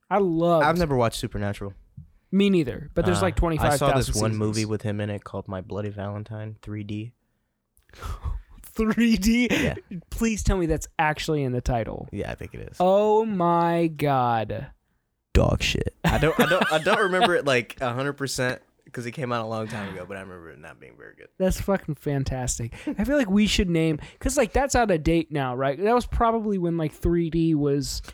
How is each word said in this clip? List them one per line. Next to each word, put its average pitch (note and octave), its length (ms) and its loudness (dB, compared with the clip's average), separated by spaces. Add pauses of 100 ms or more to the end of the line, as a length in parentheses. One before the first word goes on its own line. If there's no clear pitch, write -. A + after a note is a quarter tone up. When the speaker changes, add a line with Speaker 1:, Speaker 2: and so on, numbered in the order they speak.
(120)
Speaker 1:
I F#3 60 2
love E3+ 460 4
Speaker 2:
I've E3 140 4
never D3+ 200 2
watched A#2 240 2
Supernatural. G2+ 520 -6 (640)
Speaker 1:
Me G3+ 140 6
neither, D#3+ 460 0
but E3+ 100 2
there's, F3 140 4
Speaker 2:
Uh, F#3+ 60 2
Speaker 1:
like, F3 100 0
Speaker 2:
I - 20 2
saw - 40 2
Speaker 1:
twenty-five D3+ 380 2
thousand C3+ 180 4
Speaker 2:
this B2 100 2
one A2 240 0
Speaker 1:
seasons. G#2+ 80 -2
Speaker 2:
movie G#2+ 260 0
with G#2+ 160 -4
him G#2 180 -4
in G#2 120 -4
it G#2 120 -8
called - 240 -10
My F#2+ 140 -6
Bloody G#2 280 -6
Valentine G#2 760 -10
three G#2+ 200 -8
D. G#2+ 300 -8 (800)
Speaker 1:
<laughs> - 0 - (840)
Three A3 420 4
D? A3+ 340 4
Speaker 2:
Yeah. D4 240 0 (340)
Speaker 1:
Please A3+ 320 -2
tell G3 160 2
me F3+ 80 0
that's D#3 220 -2 (100)
actually D3+ 460 0
in B2+ 80 -2
the B2 100 -2
title. - 500 -4
Speaker 2:
Yeah, G2+ 200 -6
I - 20 -6
think - 220 -12
it A1+ 60 -12 (100)
is. - 80 -18
Speaker 1:
Oh G#3 440 4
my E3+ 640 2
God. B2+ 840 0 (640)
Speaker 2:
Dog - 260 4
shit. - 320 -2 (100)
I D#3 140 4
don't, D3 220 2
I - 80 4
don't, E3 260 2
I D#3 60 2
don't G3 220 2
remember F3+ 340 2
it, C#3 100 0
like, B2 360 0
a B2 120 -2
hundred C3+ 200 -4
percent B2+ 500 -4 (280)
'cause A#2+ 160 -10
it A#2+ 60 -8
came B2 180 -6
out A#2 120 -2
a A2 40 -6
long A2 200 -6
time G#2 240 -8
ago, F#2 160 -12
but G2 100 -10
I - 40 -10
remember F2+ 300 -16
it C#2 80 -20
not D#2+ 200 -20
being B1+ 160 -20
very G#1+ 200 -20
good. - 120 -20 (120)
Speaker 1:
That's F#3 200 0
fucking F#3 360 -4
fantastic. C3 800 -4 (260)
I G3+ 40 -2
feel C4+ 140 2
like A#3+ 140 0
we G#3 160 4
should G3+ 200 0
name, D#3+ 320 0 (200)
'cause, C4 180 -2
like, A#3+ 160 2
that's D#3+ 220 0
out A#3 160 2
of D#3+ 100 2
date E3 300 2
now, C3 240 -2
right? C3+ 260 -2
That G#3+ 140 4
was A#3+ 100 2
probably A3+ 540 0
when, E3+ 180 0
like, D#3 160 0
three E3+ 380 0
D E3 240 4
was C#3+ 480 0 (100)